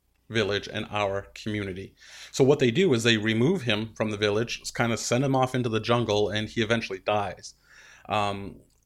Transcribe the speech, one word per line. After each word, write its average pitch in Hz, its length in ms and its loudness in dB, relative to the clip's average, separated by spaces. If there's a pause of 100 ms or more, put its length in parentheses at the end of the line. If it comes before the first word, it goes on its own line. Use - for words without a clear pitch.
(300)
village 101 420 -2
and 107 200 -6
our 98 420 -2
community. 98 600 -8 (380)
So 143 120 4
what 143 160 6
they 127 120 4
do 160 220 4
is 113 100 0
they 117 140 4
remove 117 460 2
him 110 320 -2
from 110 160 -2
the 104 60 -6
village, 107 440 0 (120)
kind 117 200 0
of 104 60 -2
send 123 240 0
him 135 120 2
off 131 200 0
into 123 140 -2
the 110 100 0
jungle, 104 500 2
and 107 180 -4
he 113 140 -4
eventually 107 380 -2
dies. 101 560 -2 (520)
Um, 101 500 -4 (280)